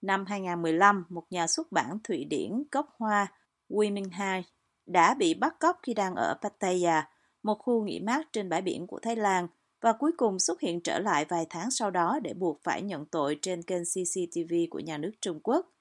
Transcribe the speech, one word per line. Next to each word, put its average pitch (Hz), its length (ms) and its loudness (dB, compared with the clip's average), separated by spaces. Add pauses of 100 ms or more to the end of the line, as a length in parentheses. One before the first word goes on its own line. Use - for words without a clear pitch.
Năm 196 240 0
hai 196 160 -4
ngàn 175 200 -2
mười 165 120 0
lăm, 190 360 6
một 170 200 -10
nhà 175 180 0
xuất - 240 -2
bản 156 320 0
Thụy 147 220 -4
Điển 156 460 -2
gốc 294 260 -2
Hoa, 208 300 2 (420)
Wei 208 240 2
Minhai, 190 500 -4 (420)
đã 175 280 6
bị 185 200 4
bắt 240 260 0
cóc 349 240 2
khi 240 100 -4
đang 190 220 -2
ở - 260 0
Pattaya, 180 680 2 (340)
một 208 160 0
khu 233 240 2
nghỉ 202 160 -4
mát 247 340 -2
trên 202 160 -4
bãi 170 120 2
biển 180 260 -4
của - 140 -10
Thái 233 140 -2
Lan, 190 320 2 (340)
và 226 120 6
cuối 330 240 2
cùng 196 220 2
xuất - 220 -2
hiện 175 220 -2
trở - 160 0
lại 165 260 2
vài 170 240 -2
tháng 180 220 -6
sau 214 200 -2
đó 180 300 2
để 151 120 -6
buộc 175 300 -2
phải - 180 -2
nhận 170 240 -6
tội 151 360 -2
trên 175 220 -4
kênh 180 200 -4
C 165 100 -6
C 180 220 -4 (200)
T - 20 -2 (120)
V 170 40 -4 (160)
của - 100 -8
nhà 151 180 -6
nước 160 140 -6 (100)
Trung 160 220 -6
Quốc. 294 220 0 (160)